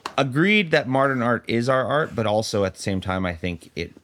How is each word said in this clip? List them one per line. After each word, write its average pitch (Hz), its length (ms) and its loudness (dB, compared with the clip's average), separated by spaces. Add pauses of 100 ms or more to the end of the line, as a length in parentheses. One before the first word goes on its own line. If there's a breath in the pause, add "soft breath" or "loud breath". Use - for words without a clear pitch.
(180)
agreed 165 520 2
that 151 180 2
modern 131 340 2
art 117 260 0
is 120 220 0
our 131 160 2
art, 143 280 -2
but 110 120 0
also 107 380 0
at 92 100 -2
the - 80 -16
same 95 180 -2
time, 95 240 -2
I 87 100 -2
think 87 400 -6
it, 85 180 -8 (100)